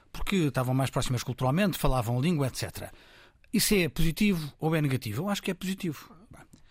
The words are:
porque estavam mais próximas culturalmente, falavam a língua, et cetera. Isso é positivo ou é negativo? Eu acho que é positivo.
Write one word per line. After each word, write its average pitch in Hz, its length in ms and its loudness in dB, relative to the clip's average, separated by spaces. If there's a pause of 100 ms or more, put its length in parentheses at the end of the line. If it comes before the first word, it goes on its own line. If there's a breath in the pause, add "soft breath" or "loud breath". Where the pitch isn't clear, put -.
(100)
porque - 260 -2
estavam 131 380 0
mais 131 140 2
próximas 127 340 -2
culturalmente, 139 540 0
falavam 123 400 2
a 127 60 0
língua, 147 240 2
et 123 100 -6
cetera. - 340 -8 (640 loud breath)
Isso 214 220 4
é 180 120 4
positivo 165 720 2
ou 160 160 0
é 160 60 2
negativo? 131 440 -2
Eu 202 40 -4
acho 202 140 -2
que - 80 -4
é 185 40 -4
positivo. 185 560 -6 (600 soft breath)